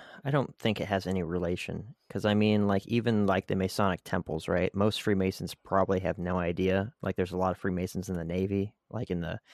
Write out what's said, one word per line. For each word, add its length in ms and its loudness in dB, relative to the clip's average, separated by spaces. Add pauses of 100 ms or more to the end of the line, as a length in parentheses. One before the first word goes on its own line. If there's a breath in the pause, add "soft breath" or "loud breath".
(240 loud breath)
I 80 -2
don't 260 0
think 220 0
it 80 -4
has 180 0
any 180 0
relation. 720 -4 (140)
'Cause, 160 -4
I 80 4
mean, 340 4
like, 200 2
even, 400 2
like, 200 2
the 80 0
Masonic 480 0
temples, 440 -4
right? 260 0
Most 280 0
Freemasons 520 0
probably 460 0
have 180 -2
no 220 -2
idea. 600 0
Like, 160 -4
there's 160 -2
a 40 -4
lot 140 2
of 60 -4
Freemasons 520 -4
in 60 -2
the 80 -4
Navy, 500 -2 (160)
like, 220 -8
in 100 -2
the 180 -6 (140 loud breath)